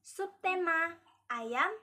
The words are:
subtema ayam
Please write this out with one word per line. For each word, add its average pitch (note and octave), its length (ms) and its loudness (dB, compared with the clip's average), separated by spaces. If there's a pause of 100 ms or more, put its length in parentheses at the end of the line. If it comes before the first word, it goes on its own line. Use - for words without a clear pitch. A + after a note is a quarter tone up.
subtema F4 960 0 (320)
ayam A#3+ 400 0 (140)